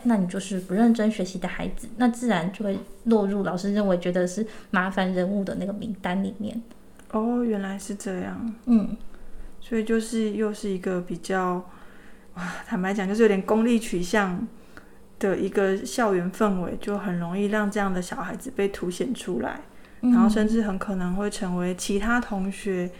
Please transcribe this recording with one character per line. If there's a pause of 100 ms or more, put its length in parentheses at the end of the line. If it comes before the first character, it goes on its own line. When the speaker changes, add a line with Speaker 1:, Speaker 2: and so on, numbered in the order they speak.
Speaker 1:
那
你
就
是
不
认
真
学
习
的
孩
子， (120)
那
自
然
就
会 (280)
落
入
老
师
认
为
觉
得
是 (260)
麻
烦
人
物
的
那
个
名
单
里
面。 (520)
Speaker 2:
哦，
原
来
是
这
样。 (100)
Speaker 1:
嗯。 (640)
Speaker 2:
所
以
就
是
又
是
一
个
比
较， (720)
哇， (120)
坦
白
讲
就
是
有
点
功
利
取
向 (720)
的
一
个
校
园
氛
围，
就
很
容
易
让
这
样
的
小
孩
子
被
凸
显
出
来， (400)
Speaker 1:
嗯。
Speaker 2:
然
后
甚
至
很
可
能
会
成
为
其
他
同
学 (120)